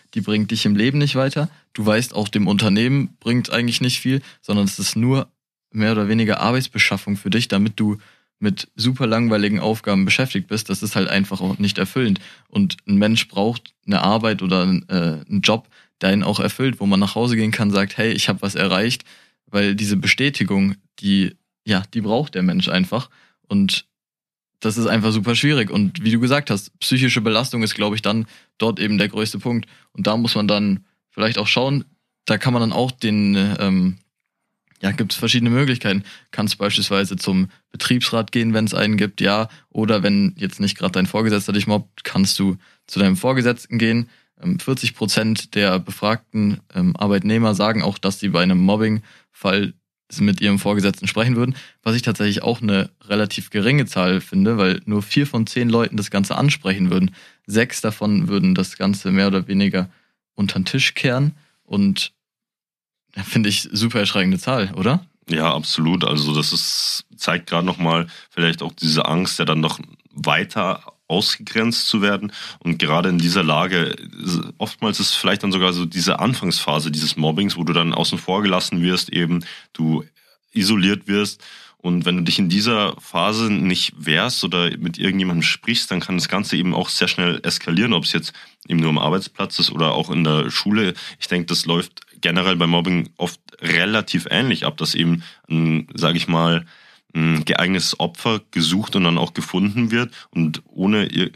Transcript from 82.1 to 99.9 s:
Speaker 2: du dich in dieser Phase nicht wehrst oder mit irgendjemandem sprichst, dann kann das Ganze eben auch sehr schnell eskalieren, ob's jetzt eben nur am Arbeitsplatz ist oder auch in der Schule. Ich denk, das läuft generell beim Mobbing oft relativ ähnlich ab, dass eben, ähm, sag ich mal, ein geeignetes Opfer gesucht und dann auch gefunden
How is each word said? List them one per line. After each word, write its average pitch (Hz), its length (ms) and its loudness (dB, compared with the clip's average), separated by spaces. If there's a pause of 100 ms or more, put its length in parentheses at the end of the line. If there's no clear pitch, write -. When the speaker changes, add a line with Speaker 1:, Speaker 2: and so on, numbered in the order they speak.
Speaker 2:
du 85 60 -2
dich 82 140 0
in 95 120 2
dieser 104 500 0
Phase 107 500 -2
nicht 92 460 0
wehrst 80 480 0
oder 87 320 -2
mit 85 220 -6
irgendjemandem 92 460 0
sprichst, - 460 -2
dann 90 100 -2
kann 92 180 -4
das 82 100 -2
Ganze 98 300 -2
eben 90 160 0
auch - 160 -2
sehr - 180 0
schnell 87 340 0
eskalieren, 92 520 0
ob's 78 180 0
jetzt - 220 -4 (320)
eben 82 140 0
nur 80 100 2
am 76 80 2
Arbeitsplatz 95 600 -4
ist 82 140 0
oder 78 220 0
auch 80 160 -4
in 87 140 0
der 78 260 0
Schule. 104 420 0 (260)
Ich - 100 -10
denk, 87 180 -2
das 85 180 -2
läuft - 380 -4 (180)
generell 90 360 0
beim 85 140 2
Mobbing 87 460 0
oft - 240 -6 (200)
relativ 87 680 0
ähnlich 117 380 0
ab, 76 100 -4
dass 82 180 -4
eben, 85 280 0 (260)
ähm, 80 460 0
sag 80 220 0
ich 82 120 -4
mal, 82 380 2 (480)
ein 80 300 0
geeignetes - 560 0
Opfer 104 500 -2
gesucht 87 460 0
und 95 80 4
dann 82 140 2
auch - 160 -2
gefunden 104 560 -2